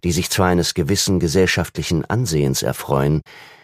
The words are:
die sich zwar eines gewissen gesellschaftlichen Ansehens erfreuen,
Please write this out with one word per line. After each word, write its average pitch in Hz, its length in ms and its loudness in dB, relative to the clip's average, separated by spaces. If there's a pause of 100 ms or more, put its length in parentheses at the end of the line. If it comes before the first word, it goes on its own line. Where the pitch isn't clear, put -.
die 87 80 0
sich 82 180 -2
zwar 92 180 2
eines 90 260 2
gewissen 92 480 0
gesellschaftlichen 85 800 0
Ansehens 80 580 0
erfreuen, 69 600 0 (420)